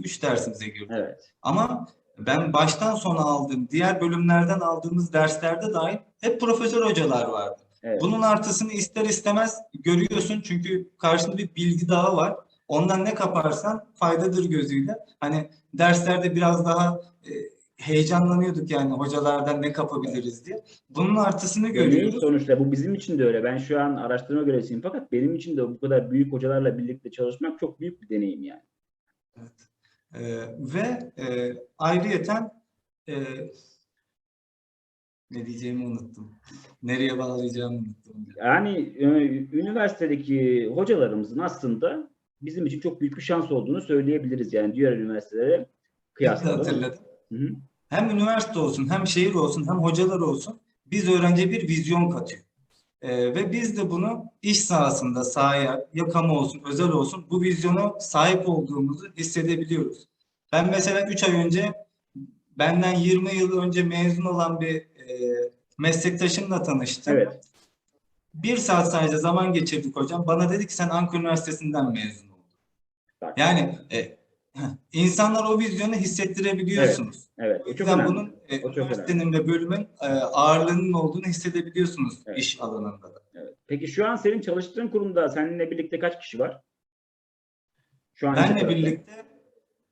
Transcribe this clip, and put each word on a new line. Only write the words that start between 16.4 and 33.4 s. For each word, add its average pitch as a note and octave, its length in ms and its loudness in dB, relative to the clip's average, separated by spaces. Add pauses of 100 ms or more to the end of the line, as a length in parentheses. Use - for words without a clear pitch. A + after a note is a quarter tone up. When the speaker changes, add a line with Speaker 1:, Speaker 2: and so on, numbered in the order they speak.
Speaker 1:
daha, F3 360 2 (240)
e, - 60 -16 (460)
heyecanlanıyorduk F3 920 2
yani C#3 220 0
hocalardan C#3+ 680 0
ne D3 100 -2
kapabiliriz B2+ 720 -6
diye. - 180 -10 (260)
Bunun F3+ 260 2
artısını G3+ 520 0
Speaker 2:
Deneyim - 220 4
Speaker 1:
görüyoruz. G#3+ 300 4
Speaker 2:
sonuçta C3+ 400 2
bu C#3 120 0
bizim D#3 220 -2
için F3+ 240 -4
de C3 60 2
öyle. A2+ 200 2
Ben B2+ 140 -2
şu C#3+ 220 -2
an C#3+ 160 0
araştırma B2 460 -2
görevlisiyim B2 400 -2
fakat F#3 300 -8
benim C3+ 220 0
için D#3+ 220 -6
de B2 120 -2
bu A#2+ 120 -12
kadar B2+ 300 2
büyük C#3 220 2
hocalarla C3 460 0
birlikte B2 320 -8
çalışmak B2+ 500 -4
çok - 200 -6
büyük F3 220 -10
bir G#2+ 60 -20
deneyim G2+ 340 -4
yani. - 200 -16 (760)
Speaker 1:
Evet. A#2 120 -20 (640)
Ee, A#2+ 60 -14 (380)
ve, G3 540 -4 (100)
e, B2 340 -4 (220)
ayrıyeten, F3+ 720 0 (580)
e, D3+ 60 -10 (2250)